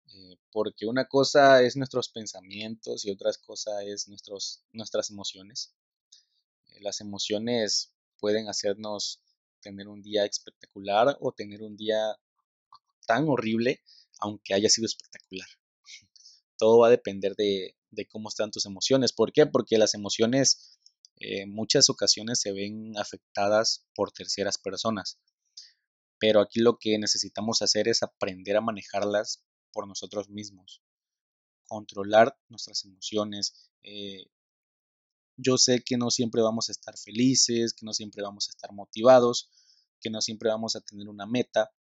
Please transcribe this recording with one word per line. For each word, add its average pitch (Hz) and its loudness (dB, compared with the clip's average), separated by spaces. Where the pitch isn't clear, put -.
eh, 92 -20
porque 104 -4
una 127 -2
cosa 135 8
es 120 2
nuestros 131 -4
pensamientos 110 -12
y 104 -4
otra 101 -4
cosa 104 -10
es 101 -10
nuestros, 101 -14
nuestras 107 -6
emociones. 101 -14
Eh, - -20
las 101 -8
emociones 107 -4
pueden 107 -2
hacernos 104 -6
tener 101 -16
un 104 -18
día 104 0
espectacular 104 0
o 127 -4
tener 104 -14
un 107 -14
día 107 -2
tan 131 2
horrible, 117 0
aunque 104 -6
haya 104 4
sido 113 2
espectacular. - -12
Todo 113 8
va 117 8
a - 8
depender 98 2
de, 98 -2
de 107 -10
cómo 110 -12
están 107 -6
tus 104 -6
emociones. 113 0
¿Por - 2
qué? 151 6
Porque 123 2
las 107 4
emociones, 113 0
eh, 104 -8
en 101 -12
muchas 110 2
ocasiones 110 -2
se 101 -4
ven 107 -10
afectadas 104 -2
por 101 -2
terceras 98 -4
personas. 98 -6
Pero 107 6
aquí 101 2
lo 117 4
que 107 -2
necesitamos 104 -4
hacer 107 0
es 113 0
aprender 95 -4
a 107 2
manejarlas 104 -4
por 101 -8
nosotros 98 -10
mismos. 101 -16
Controlar 107 2
nuestras - -12
emociones. 101 -8
Eh, 101 -14
yo 127 2
sé 127 4
que 127 -4
no 120 -2
siempre 117 0
vamos 110 0
a 107 -16
estar - -16
felices, 117 0
que - -20
no 110 -12
siempre 104 -8
vamos 101 -8
a - -12
estar - -16
motivados, 120 4
que 113 -8
no 110 -8
siempre 110 -4
vamos 110 -2
a 104 -12
tener 101 -16
una 101 -12
meta, 110 -2